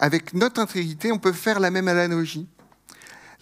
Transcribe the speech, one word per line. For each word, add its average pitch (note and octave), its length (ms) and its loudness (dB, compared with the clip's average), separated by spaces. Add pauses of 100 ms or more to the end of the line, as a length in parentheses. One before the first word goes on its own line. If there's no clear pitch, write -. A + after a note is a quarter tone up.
avec D3+ 320 0
notre A#3 280 0
intégrité, F3 500 -2
on G#3+ 80 0
peut F#3 140 2
faire G3+ 260 0
la F#3 120 2
même F#3 180 0
analogie. E3+ 580 0 (960)